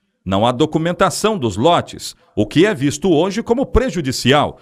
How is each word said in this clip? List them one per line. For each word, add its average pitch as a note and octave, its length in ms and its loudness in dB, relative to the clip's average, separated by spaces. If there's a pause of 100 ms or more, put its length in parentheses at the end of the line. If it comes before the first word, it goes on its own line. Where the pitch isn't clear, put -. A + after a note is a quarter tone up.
(260)
Não G2 200 0
há B2 60 2
documentação E3+ 840 0
dos A2+ 180 -4
lotes, B2+ 580 -2 (220)
o G2+ 100 0
que D#3+ 200 2
é G#3+ 80 2
visto C#3+ 360 -2
hoje F#3 320 2
como A#3+ 240 -2
prejudicial, C#3+ 960 0